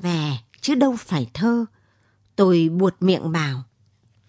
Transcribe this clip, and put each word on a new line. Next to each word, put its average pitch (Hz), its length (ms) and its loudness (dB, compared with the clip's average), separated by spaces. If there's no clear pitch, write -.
về, 160 300 -2
chứ 285 140 -2
đâu 254 220 2
phải 139 380 -4
thơ. 233 320 0
Tôi 175 320 4
buột 185 320 0
miệng 180 320 0
bảo: 143 300 -4